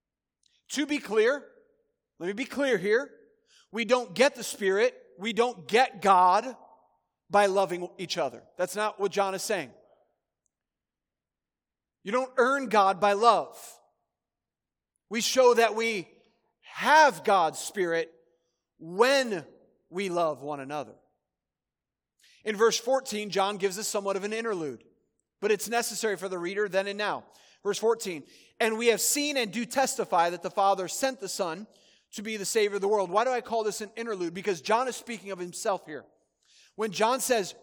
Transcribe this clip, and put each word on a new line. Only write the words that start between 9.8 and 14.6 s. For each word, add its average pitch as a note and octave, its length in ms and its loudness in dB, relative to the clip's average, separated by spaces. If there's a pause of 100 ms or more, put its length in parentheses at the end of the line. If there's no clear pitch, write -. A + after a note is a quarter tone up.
You G3 100 -8
don't B3+ 240 -2
earn C4 320 2
God G3 300 4
by G3+ 140 4
love. G3+ 440 2 (1500)